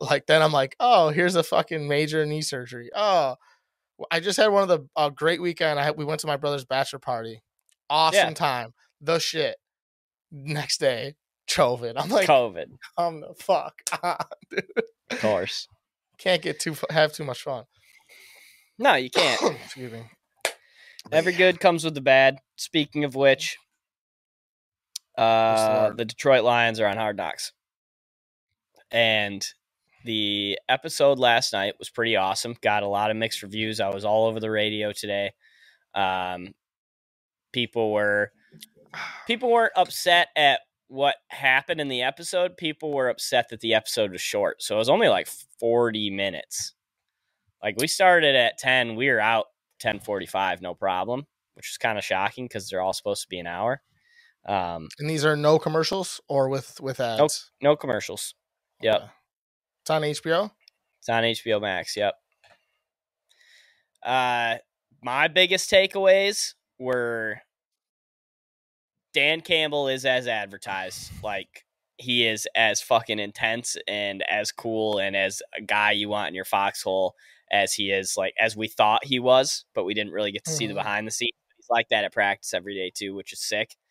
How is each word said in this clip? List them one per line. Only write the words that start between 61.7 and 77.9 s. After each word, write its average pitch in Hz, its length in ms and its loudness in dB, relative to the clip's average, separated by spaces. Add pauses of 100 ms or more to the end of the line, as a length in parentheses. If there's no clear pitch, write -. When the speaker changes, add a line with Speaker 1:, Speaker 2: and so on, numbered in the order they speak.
Speaker 2:
yep. 104 180 0 (1900)
Uh, 123 540 0 (460)
my 135 260 0
biggest 180 420 2
takeaways 196 840 4 (240)
were 117 640 -4 (1700)
Dan 156 260 2
Campbell 151 480 0
is 131 160 -4
as 127 240 2
advertised. 98 840 -8 (120)
Like, 98 420 -10 (320)
he 120 300 0
is 110 280 -2
as 107 280 2
fucking 110 360 0
intense 113 580 -4 (120)
and 101 400 -6
as 107 240 -2
cool 110 460 -2
and 98 180 -2
as 95 260 -2 (140)
a 107 60 -12
guy 104 300 0
you 104 160 -2
want 104 200 -4
in 85 60 -8
your 95 100 -8
foxhole 98 720 -2 (360)
as 98 240 2
he 98 160 -4